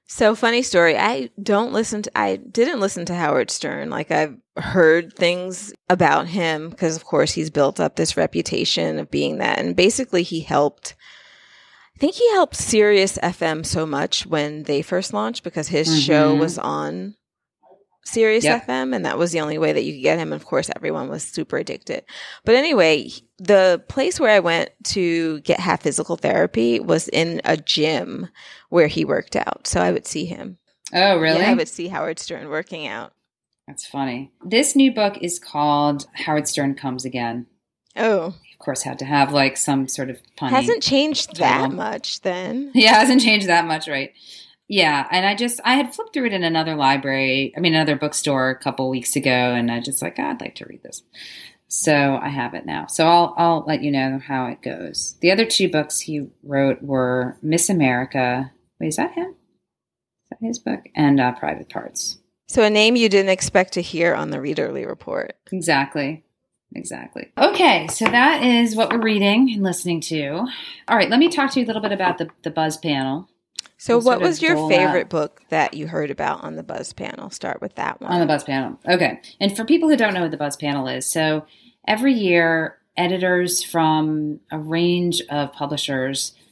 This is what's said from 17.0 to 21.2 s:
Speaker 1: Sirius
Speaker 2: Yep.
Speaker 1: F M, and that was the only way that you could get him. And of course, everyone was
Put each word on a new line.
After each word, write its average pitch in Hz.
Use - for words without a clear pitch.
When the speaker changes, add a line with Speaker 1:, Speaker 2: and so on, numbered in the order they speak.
Speaker 1:
Sirius 220
Speaker 2:
Yep. 233
Speaker 1:
F -
M, 262
and 196
that -
was 170
the 165
only 151
way 156
that 151
you 151
could 131
get 156
him. 160
And 151
of -
course, -
everyone 151
was 156